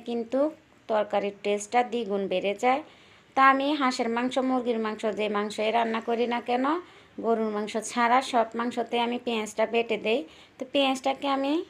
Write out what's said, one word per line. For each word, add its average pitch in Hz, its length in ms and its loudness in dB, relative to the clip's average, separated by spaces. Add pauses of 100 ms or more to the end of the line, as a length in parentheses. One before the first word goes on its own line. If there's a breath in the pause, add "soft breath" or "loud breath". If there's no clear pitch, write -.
কিন্তু 233 320 -2 (480)
তরকারির 202 540 0
টেস্টটা 208 460 0
দ্বিগুণ 202 400 -2
বেড়ে 185 340 0
যায়। 254 180 2 (560 loud breath)
তা 269 140 6
আমি 269 240 2
হাঁসের 254 360 0
মাংস, 247 240 -2 (120)
মুরগির 247 340 0
মাংস, 214 220 -4 (140)
যে 208 100 0 (100)
মাংসই 214 360 -2
রান্না 226 360 2
করি 233 200 0
না 240 120 -2
কেন, 247 240 0 (540 loud breath)
গরুর 220 340 0
মাংস 214 200 -4 (160)
ছাড়া 240 300 4 (120)
সব 226 160 2 (100)
মাংসতে 233 400 -4 (100)
আমি 240 180 -4
পেঁয়াজটা 220 420 -2
বেটে 233 300 0 (100)
দেই। 226 140 2 (340 loud breath)
তো - 160 -10
পেঁয়াজটাকে 269 580 0
আমি 277 240 0 (180)